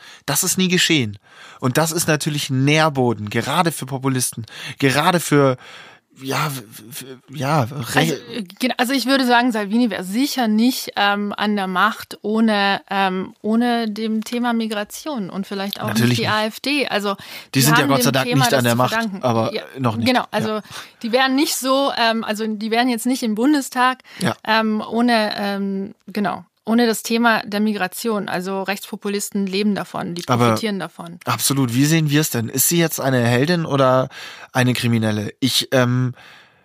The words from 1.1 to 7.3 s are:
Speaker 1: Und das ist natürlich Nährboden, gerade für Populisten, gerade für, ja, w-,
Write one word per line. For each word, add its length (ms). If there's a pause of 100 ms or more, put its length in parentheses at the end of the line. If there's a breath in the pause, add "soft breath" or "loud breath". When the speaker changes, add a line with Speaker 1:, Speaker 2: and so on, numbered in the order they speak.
Speaker 1:
Und 180
das 140
ist 160
natürlich 420
Nährboden, 800
gerade 400
für 160
Populisten, 580 (360 loud breath)
gerade 400
für, 360 (680 loud breath)
ja, 320
w-, 60 (680)